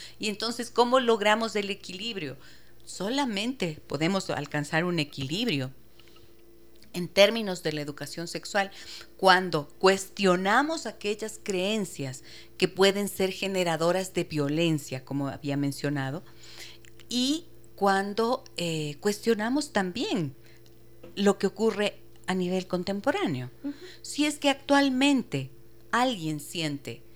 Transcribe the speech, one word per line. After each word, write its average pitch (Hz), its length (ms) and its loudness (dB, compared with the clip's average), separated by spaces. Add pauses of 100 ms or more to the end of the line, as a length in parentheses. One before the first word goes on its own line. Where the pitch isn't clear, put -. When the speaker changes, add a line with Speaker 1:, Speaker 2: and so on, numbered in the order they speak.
(180)
Speaker 1:
Y 208 100 -2
entonces, 226 420 -4
¿cómo 240 300 6
logramos 220 560 2
el 196 140 0
equilibrio? 185 680 -8 (480)
Solamente 220 1040 -2
podemos 165 420 0
alcanzar 147 540 -2
un 175 160 0
equilibrio 139 720 -2 (1200)
en 175 160 -4
términos 202 560 4
de 156 80 0
la 151 80 -4
educación 151 480 -8
sexual 196 420 -2 (460)
cuando 180 520 4 (100)
cuestionamos 196 1080 4
aquellas 208 560 -6
creencias 185 800 -2 (340)
que 143 120 2
pueden 196 400 4
ser 190 240 -2
generadoras 180 800 0
de 175 100 0
violencia, 147 800 0
como 139 240 -4
había 139 280 -4
mencionado, 143 680 -2 (840)
y 269 380 -2 (280)
cuando, 202 720 2 (120)
eh, 156 440 -2
cuestionamos 226 720 0
también 196 640 0 (800)
lo 196 220 4
que 196 100 0
ocurre 208 500 0 (280)
a 185 80 0
nivel 180 320 0
contemporáneo. 196 840 -2 (120)
Speaker 2:
Ujú. 285 120 -8 (280)
Speaker 1:
Si - 220 -2
es 294 140 0
que 285 120 0
actualmente 269 1000 2 (400)
alguien 196 500 0
siente 147 600 -6 (140)